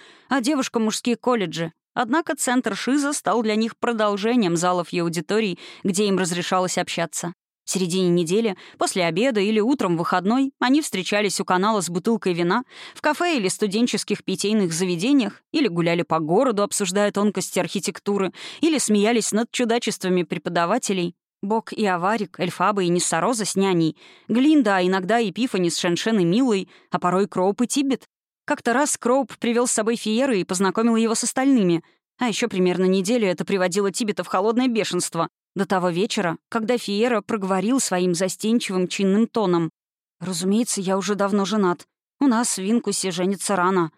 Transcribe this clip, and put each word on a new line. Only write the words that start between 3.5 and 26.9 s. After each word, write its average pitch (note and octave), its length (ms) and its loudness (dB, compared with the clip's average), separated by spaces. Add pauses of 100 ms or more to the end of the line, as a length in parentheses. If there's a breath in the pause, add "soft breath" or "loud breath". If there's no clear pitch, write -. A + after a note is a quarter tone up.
них A3 240 -2
продолжением G#3+ 800 0
залов F3+ 360 0
и F3 60 -2
аудиторий, F3 600 -2 (240 loud breath)
где G3+ 260 0
им F#3+ 100 2
разрешалось F3+ 580 -2
общаться. E3+ 560 -4 (320)
В - 60 -8
середине F#3 400 0
недели, F3+ 460 2 (200 loud breath)
после - 300 -2
обеда G#3 340 0
или G#3+ 200 2
утром G#3 360 0
в D#3+ 40 0
выходной, G#3+ 600 0
они C4 220 2
встречались G3+ 580 -2
у F#3+ 40 -4
канала G3 360 2
с D#3+ 80 -4
бутылкой F#3 460 0
вина, F3 300 0 (300 loud breath)
в - 60 -20
кафе D#4+ 380 0
или F#3+ 100 0
студенческих G#3+ 760 -2
питейных G3 500 0
заведениях, F#3+ 720 0 (100)
или C#4 160 2
гуляли E3+ 340 0
по D#3+ 180 -2
городу, G3+ 420 2
обсуждая G3+ 500 0
тонкости G3+ 460 -2
архитектуры, F#3+ 760 -2 (280 loud breath)
или D#4 160 2
смеялись G#3+ 560 2
над A#3 180 0
чудачествами G#3+ 720 0
преподавателей. F3 920 -2 (260)
Бок G#3+ 300 -2
и A3 140 -2
Аварик, F#3+ 540 -2
Эльфаба F#3 420 0
и F3 60 2
Ниссароза F3+ 560 0
с - 120 -4
няней, F3 400 2 (320 loud breath)
Глинда, B3+ 480 4
а F#3 60 2
иногда F#3+ 380 2
и G#3 120 0
Пифани G3 380 0
с - 80 -4
Шеншен G3 400 0
и F3+ 60 4
Милой, G3 440 2 (220 soft breath)